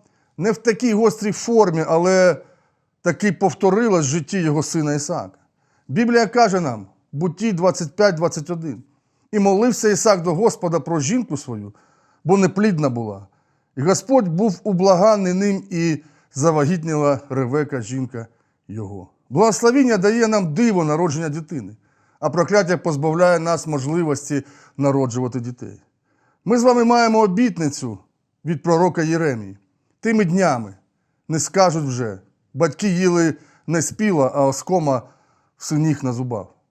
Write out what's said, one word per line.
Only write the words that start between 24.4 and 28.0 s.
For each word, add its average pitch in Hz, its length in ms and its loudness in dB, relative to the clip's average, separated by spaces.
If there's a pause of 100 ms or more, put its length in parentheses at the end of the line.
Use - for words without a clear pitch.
народжувати 131 640 0
дітей. 117 420 -14 (640)
Ми 233 120 2
з 233 60 2
вами 240 200 4
маємо 233 360 4
обітницю 175 760 -2 (480)